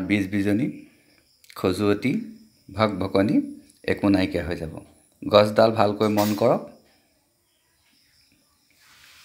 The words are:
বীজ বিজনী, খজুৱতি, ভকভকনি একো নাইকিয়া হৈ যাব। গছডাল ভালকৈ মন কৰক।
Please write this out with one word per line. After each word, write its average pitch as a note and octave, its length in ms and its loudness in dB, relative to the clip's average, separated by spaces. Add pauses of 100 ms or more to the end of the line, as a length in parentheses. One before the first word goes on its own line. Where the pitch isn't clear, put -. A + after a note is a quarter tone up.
বীজ G2 220 0
বিজনী, G#2 360 0 (920)
খজুৱতি, G2+ 520 0 (580)
ভকভকনি G2 680 0 (580)
একো G2+ 160 -2
নাইকিয়া F2 380 0
হৈ E2+ 80 -6
যাব। D#2 180 -10 (600)
গছডাল G#2+ 380 6
ভালকৈ G#2+ 460 0
মন G#2 120 2 (100)
কৰক। D3 220 2 (2750)